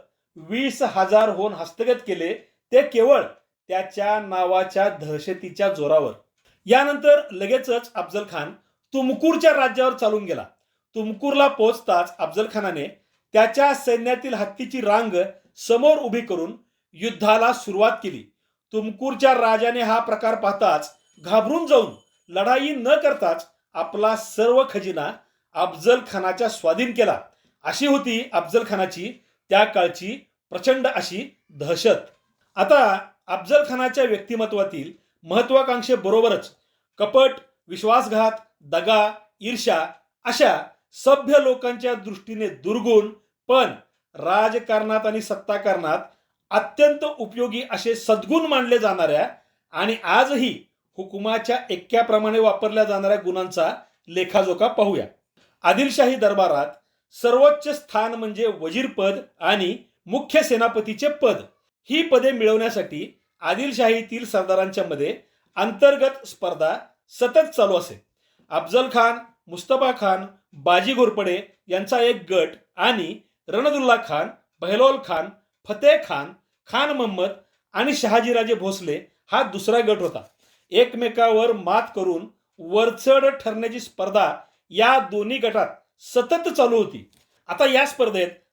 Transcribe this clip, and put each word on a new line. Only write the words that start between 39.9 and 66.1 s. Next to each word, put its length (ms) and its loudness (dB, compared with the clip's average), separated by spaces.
अशा 380 2
सभ्य 500 2
लोकांच्या 520 -2
दृष्टीने 540 -10
दुर्गुण 600 0
पण 240 2
राजकारणात 920 0
आणि 160 -2
सत्ताकारणात 760 -2
अत्यंत 540 2
उपयोगी 520 -6
असे 240 -4
सद्गुण 520 0
मानले 320 2
जाणाऱ्या 500 0
आणि 320 -2
आजही 600 0
हुकुमाच्या 600 -4
एक्क्याप्रमाणे 680 0
वापरल्या 460 2
जाणाऱ्या 400 0
गुणांचा 500 -4
लेखाजोखा 600 0
पाहूया. 380 0
आदिलशाही 520 2
दरबारात 520 2
सर्वोच्च 540 4
स्थान 380 -4
म्हणजे 320 -4
वजीरपद 580 -4
आणि 380 -2
मुख्य 360 0
सेनापतीचे 640 0
पद. 280 0
ही 120 0
पदे 300 2
मिळवण्यासाठी 880 -2
आदिलशाहीतील 840 -2
सरदारांच्या 600 -2
मध्ये 360 -6
अंतर्गत 720 2